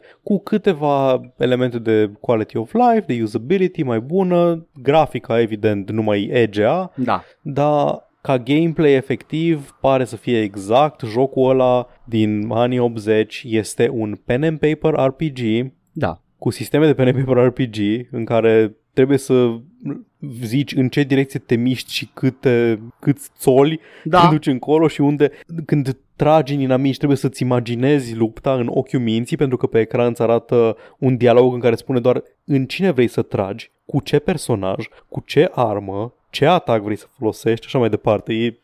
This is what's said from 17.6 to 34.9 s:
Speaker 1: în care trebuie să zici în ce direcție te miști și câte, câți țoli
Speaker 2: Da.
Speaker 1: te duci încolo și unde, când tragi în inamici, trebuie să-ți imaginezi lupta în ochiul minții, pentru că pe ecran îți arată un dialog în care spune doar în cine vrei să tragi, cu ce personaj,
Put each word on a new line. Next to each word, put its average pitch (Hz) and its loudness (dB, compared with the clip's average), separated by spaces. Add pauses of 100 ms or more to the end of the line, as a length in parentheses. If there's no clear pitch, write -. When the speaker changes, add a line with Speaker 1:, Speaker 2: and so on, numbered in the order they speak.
Speaker 1:
în 120 -6
care 110 2 (180)
trebuie 135 4
să 127 2 (960)
zici 135 -4
în 131 0
ce 147 0
direcție 135 -2
te 123 0
miști 120 -2
și - -10
câte, 120 0 (200)
câți - -4
țoli 143 2 (240)
Speaker 2:
Da. 170 2
Speaker 1:
te 170 8
duci 151 -2
încolo 147 2
și - -4
unde, 143 2 (340)
când 135 -2 (180)
tragi 143 2
în 143 -2
inamici, 131 0
trebuie 139 2
să-ți 135 -4
imaginezi 123 0
lupta 113 -2
în 123 -2
ochiul 135 -2
minții, 117 -2
pentru 131 0
că 120 -2
pe 113 0
ecran 120 0
îți 113 -4
arată 117 2 (220)
un 131 0
dialog 123 4
în 123 -6
care 117 2
spune 127 -4
doar 123 0 (220)
în 135 0
cine 180 -2
vrei 123 2
să - -4
tragi, 107 -6 (140)
cu 143 -4
ce - 0
personaj, 107 -4 (240)